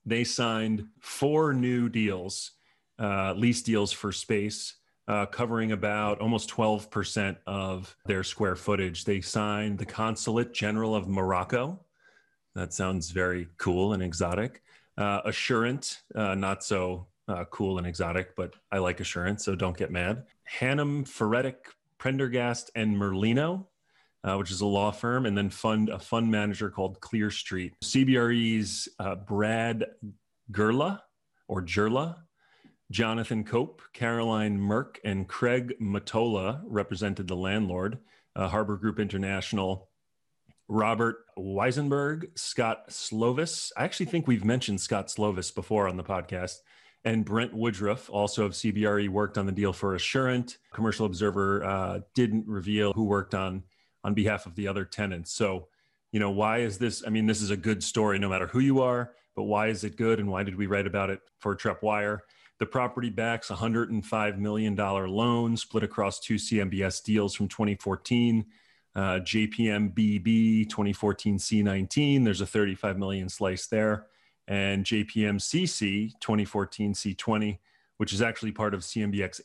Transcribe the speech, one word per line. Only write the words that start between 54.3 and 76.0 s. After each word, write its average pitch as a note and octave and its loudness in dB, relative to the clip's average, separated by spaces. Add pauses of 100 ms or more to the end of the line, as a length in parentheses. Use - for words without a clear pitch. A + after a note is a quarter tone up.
of E2+ -16
the G2+ -4
other G2 -2
tenants. F#2 -6
So, F#2+ -2 (440)
you G#2+ 2
know, G2+ 2
why G#2+ 2
is G#2+ -2
this? A2+ -2
I A2+ -4
mean, A2 2
this G#2+ 2
is G2 -2
a G2+ 0
good G2 0
story G#2 2
no G2+ 0
matter F#2 0
who A#2+ 0
you C3+ 6
are, B2 2 (240)
but G#2 -2
why G#2 2
is G#2+ -2
it G#2 -6
good A2+ 4
and G2+ 0
why F#2+ 0
did G2 -6
we G2+ 0
write G2+ 2
about G2 0
it G2 -4 (200)
for G2+ 0
Trep G2 -2
Wire? G#2 0 (360)
The A2+ 0
property B2 -2
backs A2+ -2
a G2+ -6
hundred A2+ 0
and G#2 -2
five G#2 0
million G#2+ 0
dollar G2 0
loan A#2 2
split A2 -2
across G2+ 0
two A2 0
C A2 0
M G2 2
B F#2+ 0
S F#2 -2
deals G#2+ 2
from G2+ -2
twenty G#2 0
fourteen, A2+ 2 (480)
uh, F#2+ 2
J G#2+ 2
P A2 2
M G#2 2
B G#2 2
B A2 4
twenty G2+ -2
fourteen G2+ 0
C G#2 2
nineteen. B2 4
There's G2 2
a G2 -2
thirty-five G2 0
million F#2+ -2
slice F#2 -2
there. G#2+ 0 (400)
And G2 0
J G#2+ 2
P G#2+ 0
M G#2 0
C F3 0
C G#2+ 0